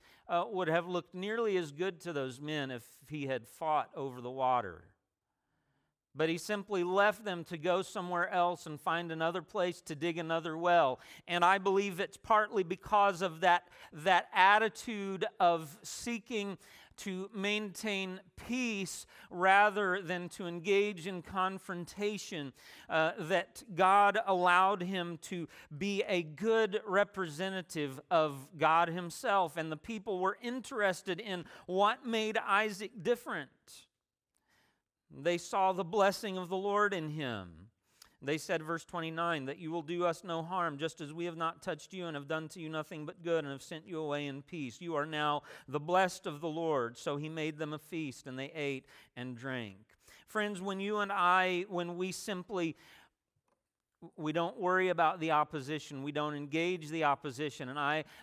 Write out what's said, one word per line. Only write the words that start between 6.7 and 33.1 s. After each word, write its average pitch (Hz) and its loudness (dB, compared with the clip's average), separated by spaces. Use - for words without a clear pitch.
left 202 4
them 175 -4
to 175 -8
go 175 2
somewhere 180 -2
else 180 2
and 151 -8
find 170 -2
another 165 0
place 180 -2
to 156 -8
dig 165 -2
another 165 -2
well. 170 6
And 175 2
I 185 6
believe 196 2
it's - -6
partly 214 2
because 196 2
of 165 -2
that, 175 6
that 175 4
attitude 202 4
of 165 4
seeking 214 -6
to 190 -6
maintain 196 -2
peace 226 -4
rather 196 4
than 175 -6
to 185 -8
engage 185 0
in 185 -6
confrontation, 185 -6
uh, 160 4
that 170 -2
God 196 6
allowed 185 6
him 175 -4
to 175 -8
be 196 0
a 180 0
good 202 0
representative 185 -2
of 147 2
God 160 6
himself. 175 0
And 160 -4
the 160 -4
people 202 -6
were 190 2
interested 208 -2
in 185 -6
what 202 2
made 220 0
Isaac 208 0
different. 220 -2